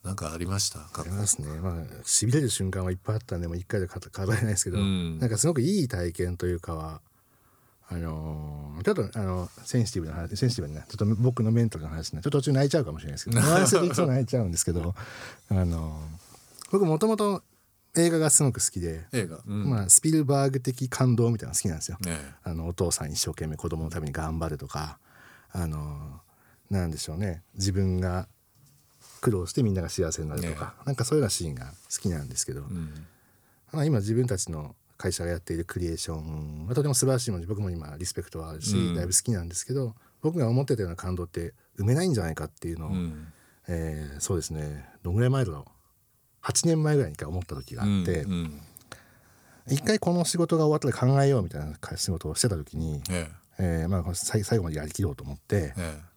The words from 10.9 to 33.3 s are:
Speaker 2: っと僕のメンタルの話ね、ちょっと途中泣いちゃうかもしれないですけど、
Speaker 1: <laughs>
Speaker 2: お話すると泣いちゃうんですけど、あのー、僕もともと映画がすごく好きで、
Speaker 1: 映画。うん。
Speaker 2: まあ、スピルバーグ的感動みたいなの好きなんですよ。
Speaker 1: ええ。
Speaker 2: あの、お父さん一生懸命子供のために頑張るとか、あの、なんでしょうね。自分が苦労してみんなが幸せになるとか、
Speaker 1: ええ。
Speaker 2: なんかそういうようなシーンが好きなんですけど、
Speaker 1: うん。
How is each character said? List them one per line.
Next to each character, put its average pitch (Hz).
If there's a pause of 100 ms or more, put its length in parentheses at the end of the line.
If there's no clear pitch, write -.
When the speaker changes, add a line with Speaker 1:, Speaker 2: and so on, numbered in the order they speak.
Speaker 2:
っ -
と - (120)
僕 123
の 110
メ 117
ン 117
タ 107
ル 76
の 78
話 80
ね、 76
ち -
ょ 147
っ -
と 143
途 139
中 143
泣 135
い 135
ち 170
ゃ 160
う 123
か 151
も 80
し -
れ 139
な 143
い -
で 135
す -
け -
ど、 117
Speaker 1:
<laughs> -
Speaker 2:
お -
話 170
す 196
る 175
と 135
泣 131
い 113
ち 131
ゃ 123
う 107
ん 85
で 82
す -
け 87
ど、 85 (560)
あ 104
の 82 (680)
ー、 -
僕 196
も 156
と 214
も 220
と 208 (540)
映 170
画 165
が 156
す -
ご 135
く -
好 -
き 95
で、 82
Speaker 1:
映 113
画。 78
う 104
ん。 104
Speaker 2:
ま 117
あ、 95
ス -
ピ 160
ル 156
バ 139
ー 135
グ 131
的 127
感 127
動 117
み 113
た -
い -
な -
の -
好 -
き -
な 85
ん -
で 76
す -
よ。 90
Speaker 1:
え 87
え。 73
Speaker 2:
あ 87
の、 80
お 85
父 85
さ -
ん 76
一 -
生 -
懸 80
命 78
子 -
供 80
の 78
た 165
め -
に 147
頑 80
張 82
る 76
と 69
か、 76 (520)
あ 90
の、 73 (500)
な 95
ん 82
で 76
し -
ょ 78
う 80
ね。 90 (120)
自 101
分 92
が 92 (920)
苦 123
労 90
し -
て 143
み 107
ん -
な 92
が 80
幸 82
せ 80
に 78
な 76
る 90
と 82
か、 -
Speaker 1:
え -
え。 -
Speaker 2:
な 139
ん 135
か 127
そ 139
う 156
い -
う -
よ 135
う -
な 98
シ -
ー 78
ン -
が 64
好 -
き -
な 80
ん 69
で 62
す -
け -
ど、 69
Speaker 1:
う -
ん。 80 (640)